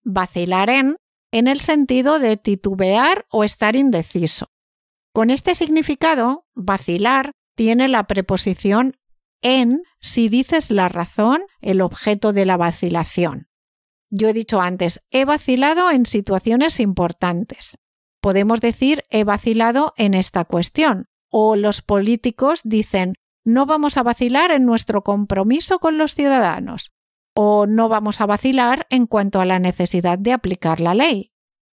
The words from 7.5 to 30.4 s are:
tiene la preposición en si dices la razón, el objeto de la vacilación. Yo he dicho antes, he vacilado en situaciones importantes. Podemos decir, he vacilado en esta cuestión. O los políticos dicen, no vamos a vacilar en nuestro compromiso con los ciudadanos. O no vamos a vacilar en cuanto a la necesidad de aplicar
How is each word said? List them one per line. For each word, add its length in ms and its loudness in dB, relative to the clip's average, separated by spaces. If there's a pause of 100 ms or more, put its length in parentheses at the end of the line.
tiene 320 2
la 160 2
preposición 880 -2 (480)
en 420 2 (180)
si 260 0
dices 420 0
la 180 2
razón, 540 -2 (200)
el 180 0
objeto 540 -2
de 100 2
la 140 2
vacilación. 920 -4 (600)
Yo 180 0
he 60 0
dicho 260 -2
antes, 400 -2 (100)
he 140 0
vacilado 680 0
en 140 2
situaciones 720 0
importantes. 1000 -4 (420)
Podemos 400 0
decir, 480 0
he 160 0
vacilado 720 0
en 160 2
esta 320 0
cuestión. 640 -2 (240)
O 260 2
los 240 0
políticos 840 0
dicen, 500 -2 (280)
no 220 2
vamos 320 0
a 60 2
vacilar 480 0
en 160 4
nuestro 360 0
compromiso 760 0
con 180 0
los 180 -2
ciudadanos. 760 -2 (440)
O 320 4
no 220 2
vamos 320 -2
a 60 0
vacilar 640 0
en 160 2
cuanto 340 0
a 60 2
la 120 2
necesidad 600 0
de 160 0
aplicar 460 -4